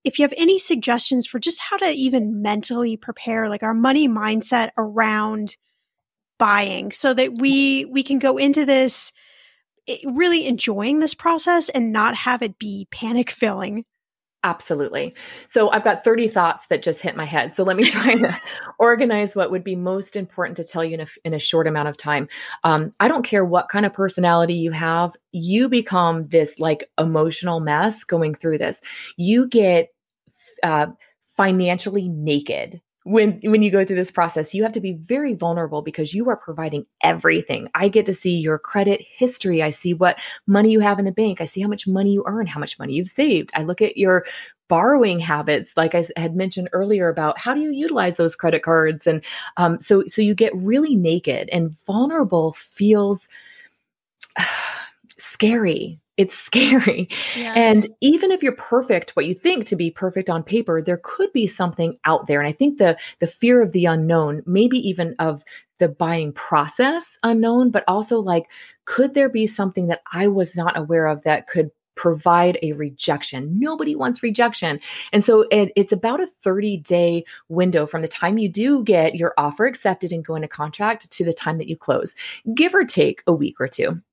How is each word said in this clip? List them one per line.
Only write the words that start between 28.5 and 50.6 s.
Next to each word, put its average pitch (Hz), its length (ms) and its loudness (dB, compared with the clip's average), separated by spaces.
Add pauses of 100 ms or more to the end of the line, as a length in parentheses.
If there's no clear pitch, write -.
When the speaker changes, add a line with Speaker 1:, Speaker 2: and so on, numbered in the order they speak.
Speaker 2:
this. - 220 -6 (360)
You 226 300 2
get, 190 480 4 (720)
uh, 156 220 2 (500)
financially 185 720 0
naked 151 720 -4 (240)
when, 214 380 2
when 214 200 4
you 208 100 4
go 196 120 4
through 190 120 -4
this 180 160 -2
process. 165 420 -2
You 202 80 0
have 220 100 0
to 220 80 -4
be 190 120 -6
very 233 420 -2
vulnerable 165 480 -4
because 156 320 -6
you 233 140 -2
are 220 80 0
providing 156 500 -8 (160)
everything. 165 720 0
I 196 140 2
get 202 180 2
to 190 80 -2
see 175 220 -2
your 156 240 -2
credit 202 400 0
history. 196 600 -2
I 151 100 0
see 175 220 -4
what 175 280 2 (260)
money 202 240 6
you 220 80 6
have 202 220 2
in 196 40 0
the 190 60 -2
bank. 208 300 -2
I 170 60 -6
see - 140 -8
how 202 60 -2
much 208 180 -6
money 196 280 2
you 196 160 0
earn, 208 180 -4
how 151 140 -8
much - 180 -10
money 143 160 -8
you've 180 140 -4
saved. 262 460 0
I 156 100 -2
look 180 180 -2
at 208 140 -2
your 185 280 2 (440)
borrowing 202 500 4
habits, 151 580 -2
like 165 200 2
I - 20 4
s-, 165 180 -4
had 165 200 -4
mentioned 185 360 -4
earlier 190 360 2
about 160 300 -2
how 254 160 -2
do 294 60 -2
you 302 120 -2
utilize 269 460 -2
those 165 180 0
credit 160 260 0
cards? 160 460 2
And, 160 160 0 (320)
um, 170 240 2
so, 196 260 4
so - 160 -2
you 208 140 2
get 220 180 2
really 247 400 0